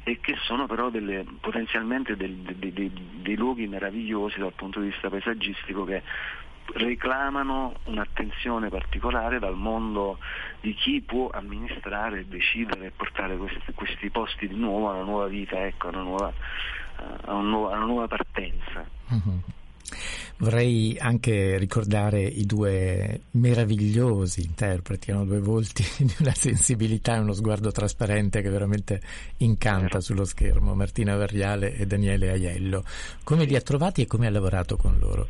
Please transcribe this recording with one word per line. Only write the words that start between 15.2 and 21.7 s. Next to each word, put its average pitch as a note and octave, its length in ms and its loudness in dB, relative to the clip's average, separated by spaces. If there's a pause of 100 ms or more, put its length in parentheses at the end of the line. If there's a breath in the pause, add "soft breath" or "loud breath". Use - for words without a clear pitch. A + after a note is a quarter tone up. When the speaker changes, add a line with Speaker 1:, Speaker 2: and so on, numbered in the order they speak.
Speaker 1:
vita, F#2+ 380 -4
ecco, G2+ 220 -4
a F2 40 -6
una F#2 100 -4
nuova, F#2 280 -2 (680 loud breath)
eh, - 40 -8 (220)
a - 100 -4
un G2+ 140 0
nuovo, G#2+ 220 0
a G#2 60 -2
una G#2+ 80 0
nuova A#2 220 0
partenza. - 800 -4 (220)
Speaker 2:
Mhm. G2 340 0 (1000 loud breath)
Vorrei A2+ 600 4
anche A2 580 4
ricordare G#2 640 2